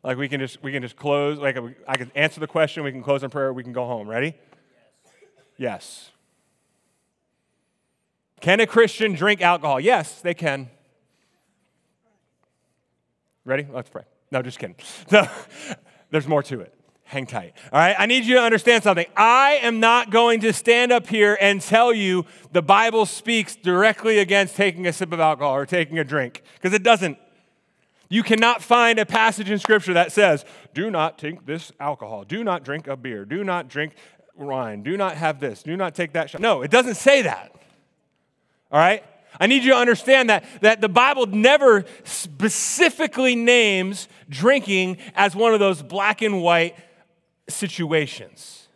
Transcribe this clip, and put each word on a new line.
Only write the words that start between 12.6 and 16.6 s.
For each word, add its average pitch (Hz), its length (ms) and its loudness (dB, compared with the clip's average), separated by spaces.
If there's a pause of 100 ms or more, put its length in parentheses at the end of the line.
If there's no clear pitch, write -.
Ready? 135 260 -4
Let's 120 180 -12
pray. - 140 -16 (260)
No, 127 120 -4
just 123 180 -12
kidding. 92 160 -12 (320)
So, 202 180 6 (440)
<laughs> - 420 -20
there's 147 160 -2
more 151 160 0
to 123 160 -10
it. 82 140 -18 (320)